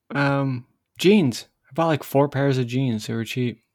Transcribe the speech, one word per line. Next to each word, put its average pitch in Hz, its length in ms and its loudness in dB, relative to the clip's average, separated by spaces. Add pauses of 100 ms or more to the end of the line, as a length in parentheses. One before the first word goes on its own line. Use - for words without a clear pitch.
(140)
um, 139 520 -2 (320)
jeans. 175 480 2 (220)
I - 60 -20
bought, 165 140 0
like, 151 140 0
four 143 260 2
pairs 139 300 0
of 127 80 -2
jeans. 120 400 -2
They 117 80 -6
were 113 100 -4
cheap. 123 380 -6 (120)